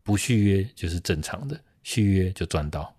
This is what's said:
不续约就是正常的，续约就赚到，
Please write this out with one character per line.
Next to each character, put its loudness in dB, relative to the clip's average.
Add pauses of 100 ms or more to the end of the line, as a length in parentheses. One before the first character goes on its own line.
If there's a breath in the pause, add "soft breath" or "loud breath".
不 0
续 2
约 2
就 -6
是 -2
正 -2
常 -10
的， -8 (280)
续 0
约 4
就 -6
赚 -2
到， -8